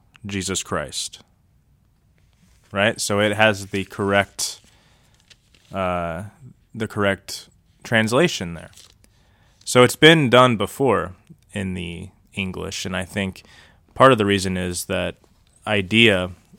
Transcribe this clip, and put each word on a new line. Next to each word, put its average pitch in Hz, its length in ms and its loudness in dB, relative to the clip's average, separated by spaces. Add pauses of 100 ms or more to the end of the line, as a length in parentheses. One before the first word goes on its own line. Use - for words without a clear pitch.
(240)
Jesus 95 380 -6
Christ." - 600 -10 (1500)
Right? 101 300 -2
So 101 180 -2
it 104 120 2
has 101 360 2
the 98 180 -6
correct, - 760 -2 (1120)
uh, 90 520 -4 (500)
the 110 120 -8
correct - 640 -4 (340)
translation 110 680 0
there. 85 160 -16 (920)
So - 180 4
it's 120 140 4
been 156 340 6
done 123 280 6
before 95 580 -2 (380)
in 95 200 -6
the 87 360 -12 (240)
English, 90 520 -8
and 92 100 -8
I 92 100 -6
think 95 380 -8 (520)
part 135 160 8
of 113 80 2
the 104 60 2
reason 95 320 0
is 90 280 -6
that 90 300 -4 (500)
idea 101 680 2 (260)